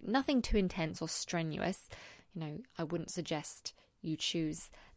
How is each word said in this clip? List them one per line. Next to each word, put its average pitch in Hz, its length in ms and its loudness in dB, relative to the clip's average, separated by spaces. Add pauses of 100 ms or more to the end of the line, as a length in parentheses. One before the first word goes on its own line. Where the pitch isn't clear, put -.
nothing 269 360 4
too 233 160 4
intense 180 440 2
or 160 80 -2
strenuous. - 800 0 (460)
You 165 60 -4
know, 151 160 -4 (200)
I 170 60 0
wouldn't 165 280 -2
suggest - 640 -4 (280)
you 156 140 0
choose 160 540 0 (260)